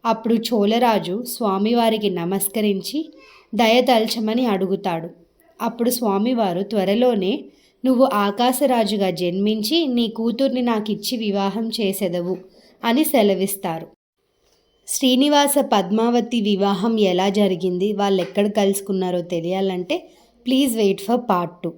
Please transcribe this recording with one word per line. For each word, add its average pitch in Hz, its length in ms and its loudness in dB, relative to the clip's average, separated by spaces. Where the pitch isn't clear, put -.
అప్పుడు 226 300 0
చోళరాజు 220 880 0
స్వామివారికి 220 840 0
నమస్కరించి 196 1040 -2
దయతలచమని 233 880 2
అడుగుతాడు. 190 640 -2
అప్పుడు 226 280 -2
స్వామివారు 214 720 0
త్వరలోనే, 208 840 0
"నువ్వు 262 280 4
ఆకాశరాజుగా 214 960 0
జన్మించి 208 760 -2
నీ 240 200 0
కూతుర్ని 240 540 -2
నాకిచ్చి 214 560 -2
వివాహం 202 520 -2
చేసెదవు" 180 560 -2
అని 240 200 2
సెలవిస్తారు. 190 840 0
శ్రీనివాస 285 680 2
పద్మావతి 226 680 0
వివాహం 202 580 0
ఎలా 185 300 2
జరిగింది, 185 640 0
వాళ్ళు 196 280 0
ఎక్కడ 202 300 -2
కలుసుకున్నారో 196 680 0
తెలియాలంటే, 180 880 -4
please 262 280 2
wait 202 220 2
for - 180 -2
part 190 340 0
two. 165 120 -4